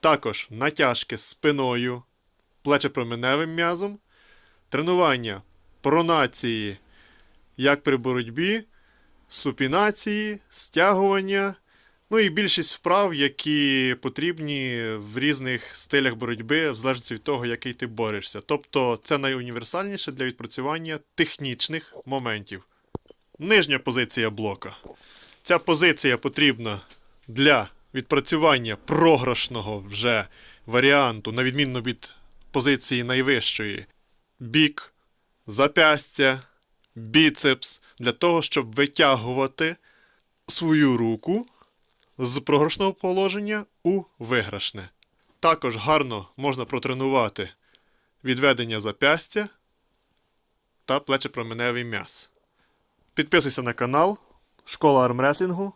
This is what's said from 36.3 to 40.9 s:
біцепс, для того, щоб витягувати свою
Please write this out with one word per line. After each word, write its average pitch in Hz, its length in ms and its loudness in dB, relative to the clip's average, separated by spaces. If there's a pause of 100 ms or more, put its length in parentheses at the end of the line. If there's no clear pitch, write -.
біцепс, 135 880 2 (160)
для 120 140 -2
того, 170 300 2
щоб 120 320 -2
витягувати 135 1040 0 (720)
свою 151 500 4